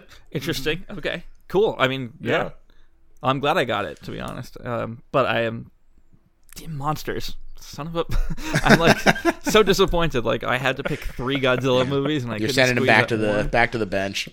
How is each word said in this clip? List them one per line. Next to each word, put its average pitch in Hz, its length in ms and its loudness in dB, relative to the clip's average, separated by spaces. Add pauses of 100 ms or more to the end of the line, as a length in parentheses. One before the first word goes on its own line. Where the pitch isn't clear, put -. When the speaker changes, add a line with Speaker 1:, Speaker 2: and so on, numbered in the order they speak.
(140)
Speaker 1:
<laughs> - 160 -20
Speaker 2:
Interesting. 151 600 -4
Okay. 170 340 -8 (240)
Cool. 180 300 2
I 131 100 4
mean, 131 320 -6
yeah. 117 100 -4 (140)
Speaker 3:
Yeah. 82 60 -8 (720)
Speaker 2:
I'm 131 180 0
glad 151 160 0
I 160 80 2
got 104 220 -2
it, 71 160 -12
to - 80 -14
be 110 100 -10
honest. - 420 -12
Um, 117 480 -8
but 135 140 2
I 117 200 0
am 117 260 -6 (840)
Team 156 200 -12
Monsters. 143 600 -4 (220)
Son - 280 -12
of 170 100 -8
a, 165 80 0 (580)
<laughs> - 20 0
I'm, 185 140 8
like, 165 200 6
Speaker 1:
<laughs> - 460 0
Speaker 2:
so 214 180 6
disappointed. 170 640 2
Like, 117 180 -2
I 117 140 0
had 135 180 -2
to 139 60 -8
pick 143 180 -4
three 135 400 -4
Godzilla 127 440 2
Speaker 1:
Yeah. 127 60 -2
Speaker 2:
movies, 139 340 0
and 120 60 -6
I 113 60 -6
Speaker 1:
You're 107 120 0
Speaker 2:
couldn't 127 80 -2
Speaker 1:
sending 127 200 4
him 120 60 2
Speaker 2:
squeeze 131 60 2
Speaker 1:
back 113 200 6
Speaker 2:
that - 0 -
Speaker 1:
to 117 80 0
the, 107 120 0
Speaker 2:
one. 104 200 0
Speaker 1:
back 117 240 2
to 120 60 -4
the 107 80 -2
bench. 98 460 -4